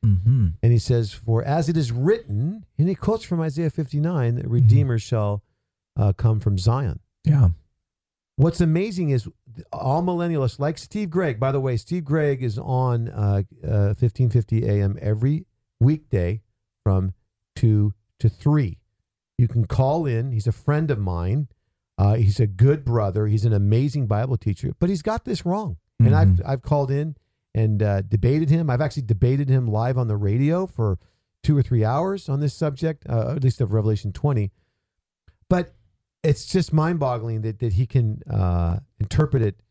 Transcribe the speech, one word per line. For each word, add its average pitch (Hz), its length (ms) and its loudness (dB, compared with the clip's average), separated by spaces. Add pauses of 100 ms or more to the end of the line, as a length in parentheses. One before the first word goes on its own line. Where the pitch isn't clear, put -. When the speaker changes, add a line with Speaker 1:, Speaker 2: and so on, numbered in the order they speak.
Speaker 1:
Mm-hmm. 107 420 2 (140)
Speaker 2:
And 117 100 4
he 117 80 4
says, 117 320 -2
"For 113 320 -2
as 147 260 -2
it 165 80 0
is 131 140 -2
written," 156 720 -2 (120)
and 156 100 2
he 185 80 -2
quotes 220 280 -2
from 165 180 -4
Isaiah 160 280 -2
fifty-nine, 147 680 -2
that 123 100 -6
Speaker 1:
Mm-hmm. 117 80 -4
Speaker 2:
Redeemer 117 460 4
shall, 104 440 -4 (540)
uh, 98 160 2
come 110 260 0
from 101 180 0
Zion. 113 420 -2 (240)
Speaker 1:
Yeah. 139 260 4 (880)
Speaker 2:
What's 165 240 2
amazing 175 500 0
is 123 160 -2 (440)
all 143 320 -2
millennialists, 170 560 -2
like 147 180 -4
Steve 208 320 -8
Gregg, 156 300 -2
by 131 140 0
the 135 80 -2
way, 131 160 -2
Steve 175 260 -6
Gregg 143 400 0
is 117 160 -4
on, 127 500 -2
uh, 101 340 0 (240)
uh, 101 260 2
fifteen 120 360 0
fifty 110 380 0
A 104 160 2
M 98 180 -2
every 123 440 0 (340)
weekday 110 640 0 (420)
from 95 300 2 (420)
two 104 380 2 (260)
to 113 100 2
three. 143 480 0 (600)
You 123 100 4
can 117 180 0
call 147 400 0
in. 127 260 -2
He's 110 160 -4
a 117 40 0
friend 147 400 -2
of 117 80 -2
mine. 95 480 -2 (500)
Uh, 101 180 4
he's 104 260 2
a 110 60 2
good 131 380 2
brother. 107 420 0
He's 107 180 0
an 113 80 2
amazing 117 540 0
Bible 113 300 -2
teacher, - 420 -4
but 175 100 0
he's 190 120 -2
got 190 240 -4
this 226 200 -6
wrong. 175 320 -4 (220)
And 110 140 6
I've, 98 140 6
Speaker 1:
Mm-hmm. 90 220 4
Speaker 2:
I've 135 120 -2
called 139 300 0
in 147 240 -4 (380)
and, 107 280 2
uh, 101 200 0
debated 120 480 0
him. 160 200 2
I've 123 120 0
actually 147 220 -4
debated 123 460 0
him 131 160 2
live 117 320 0
on 123 120 -2
the 107 80 0
radio 135 500 0
for 107 320 -2 (420)
two 151 160 2
or 135 40 4
three 117 240 2
hours 170 420 -2
on 139 140 -2
this 147 120 -2
subject, 151 560 -4
uh, 117 260 -2
at 143 100 -6
least 127 160 0
of 104 100 -2
Revelation 107 400 0
twenty. 117 400 -2 (1000)
But 175 240 0 (500)
it's 151 220 0
just - 280 -2
mind-boggling 131 720 -2
that, 110 160 -6
that 113 140 -2
he 113 120 0
can, 113 440 -2
uh, 87 500 0 (200)
interpret 135 420 0
it 104 180 -4 (120)